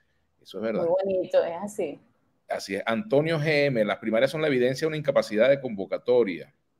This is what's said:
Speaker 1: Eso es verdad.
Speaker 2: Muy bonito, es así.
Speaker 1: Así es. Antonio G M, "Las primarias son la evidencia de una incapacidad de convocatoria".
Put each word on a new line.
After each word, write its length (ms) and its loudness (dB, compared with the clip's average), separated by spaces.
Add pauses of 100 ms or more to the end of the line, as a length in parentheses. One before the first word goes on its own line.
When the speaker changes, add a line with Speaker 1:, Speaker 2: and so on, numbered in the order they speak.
(420)
Speaker 1:
Eso 160 -14
es 60 -6
verdad. 180 -2
Speaker 2:
Muy 80 0 (140)
bonito, 400 0
es 180 -6
así. 380 -8 (480)
Speaker 1:
Así 280 -6
es. 100 -6
Antonio 540 0
G 260 2
M, 180 2
"Las 140 -2
primarias 320 2
son 100 -4
la 80 0
evidencia 360 0
de 40 0
una 100 -4
incapacidad 500 2
de 120 4
convocatoria". 920 0 (280)